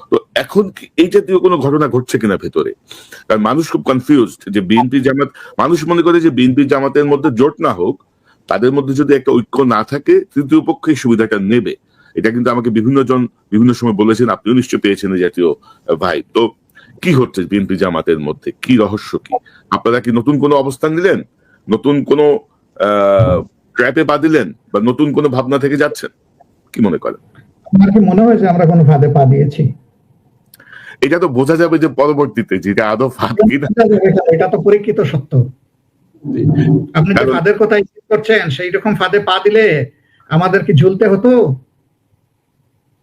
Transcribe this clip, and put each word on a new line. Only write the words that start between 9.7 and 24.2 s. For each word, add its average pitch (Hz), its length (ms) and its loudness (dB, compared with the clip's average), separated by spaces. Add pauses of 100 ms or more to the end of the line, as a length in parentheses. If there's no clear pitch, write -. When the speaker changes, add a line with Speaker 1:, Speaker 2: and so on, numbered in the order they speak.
Speaker 1:
থাকে, 156 400 0 (100)
তৃতীয় 147 260 0
পক্ষ 151 280 -6
এই 151 60 2
সুবিধাটা 113 460 0
নেবে। 107 340 -2 (400)
এটা 113 160 -2
কিন্তু 120 200 -2
আমাকে 120 200 -2
বিভিন্ন 120 320 0
জন 123 260 -2 (220)
বিভিন্ন 120 220 2
সময় 120 200 -2
বলেছেন, 107 360 0
আপনিও 107 280 -2
নিশ্চয় 120 240 -2
পেয়েছেন 98 320 -2
এই 92 80 -2
জাতীয়, 87 300 0
আহ, - 460 -8
ভাই। 80 260 -4 (120)
তো 110 160 0 (520)
কি 175 100 0
হচ্ছে 123 300 -2
বিএনপি 95 340 -2
জামাতের 85 420 -2
মধ্যে? 76 340 -8 (100)
কি 131 140 2
রহস্য 104 420 -2
কি? - 180 -8 (340)
আপনারা 117 300 -2
কি 117 120 -4
নতুন 120 260 0
কোনো 143 180 2
অবস্থান 139 360 -4
নিলেন? 170 300 0 (480)
নতুন 143 340 0
কোনো, 147 300 2 (460)
আহ, 98 640 2 (300)
ট্র্যাপে 135 300 0
পা 147 140 0
দিলেন? 147 340 0 (200)